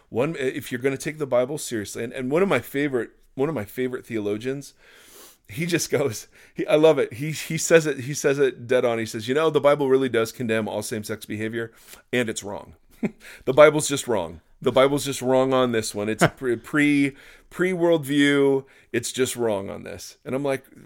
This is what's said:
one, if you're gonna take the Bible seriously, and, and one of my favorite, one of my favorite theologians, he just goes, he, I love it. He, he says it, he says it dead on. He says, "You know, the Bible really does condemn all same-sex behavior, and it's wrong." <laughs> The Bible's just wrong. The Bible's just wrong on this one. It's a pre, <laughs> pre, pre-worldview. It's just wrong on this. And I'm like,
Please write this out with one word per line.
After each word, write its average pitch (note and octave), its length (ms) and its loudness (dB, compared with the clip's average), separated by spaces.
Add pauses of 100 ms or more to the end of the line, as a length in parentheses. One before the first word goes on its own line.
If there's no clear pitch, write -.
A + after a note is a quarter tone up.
one, C#3+ 300 -2
if C3+ 320 -6
you're B2 100 -6
gonna C#3 160 -2
take D#3 220 -10
the D3+ 80 -6
Bible B2+ 320 0
seriously, - 460 -8
and, A#2+ 80 -10
and B2+ 180 -6
one E3 120 2
of G3+ 60 2
my C#3 120 2
favorite, C#3 500 -4 (240)
one C3+ 140 0
of E3 80 -4
my G#2 80 -4
favorite B2 420 -6
theologians, A2+ 680 -6 (720)
he C#3+ 180 -6
just E3+ 240 -2
goes, C3 380 -2 (260)
he, - 140 -6
I D#3+ 80 4
love D#3 240 6
it. A2 140 -2
He, D3 180 -6
he D#3+ 260 -6
says D#3+ 280 4
it, C3+ 140 -4
he C3+ 140 -8
says C#3 240 0
it B2 300 0
dead B2+ 160 4
on. A#2 160 0
He A2 60 -4
says, A2 200 -10
"You C3 80 -2
know, D#3+ 160 2
the D3 100 2
Bible C#3+ 280 4
really C3 200 4
does A2+ 220 0
condemn A2 380 -2
all G2+ 140 -4
same-sex G#2+ 440 -8
behavior, A2+ 460 -6 (400)
and B2 160 0
it's G#2+ 160 -8
wrong." G2 300 -12 (280)
<laughs> G#3+ 100 -4 (320)
The B2+ 80 0
Bible's D3 360 8
just C#3+ 180 -4
wrong. E2+ 340 -2 (220)
The B2 100 0
Bible's C3+ 320 4
just C3 160 -6
wrong C3 320 2
on B2+ 200 2
this A2 220 -2
one. G#2 140 -4
It's G#2+ 140 -2
a - 60 6
pre, B2 280 -4
<laughs> - 140 -14
pre, C#3+ 440 2 (360)
pre-worldview. C#3+ 1120 2 (280)
It's A#2 200 -4
just B2 240 -2
wrong G#2 320 -2
on F2+ 140 -12
this. F#2 420 -16
And A#2+ 100 -8
I'm C#3 100 -4
like, C3+ 200 -4 (220)